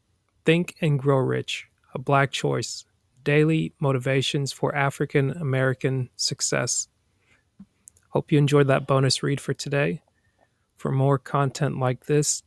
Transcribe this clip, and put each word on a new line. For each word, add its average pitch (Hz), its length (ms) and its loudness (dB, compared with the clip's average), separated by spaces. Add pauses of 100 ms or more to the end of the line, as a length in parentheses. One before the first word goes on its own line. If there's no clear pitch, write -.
(440)
Think 170 380 2
and 147 160 2
Grow 139 180 2
Rich, 127 500 -2 (280)
A - 40 -6
Black 139 320 2
Choice, - 540 -4 (380)
Daily 156 580 2
Motivations 135 720 0
for - 220 -4
African 139 560 0
American 131 840 -2
Success. - 760 -4 (1200)
Hope - 200 -2
you 156 60 4
enjoyed 143 300 4
that 135 200 0
bonus 135 360 2
read 143 180 -2
for - 140 -4
today. 147 480 -4 (720)
For 143 160 -4
more 135 260 2
content 135 600 -2
like 127 260 -2
this, - 420 0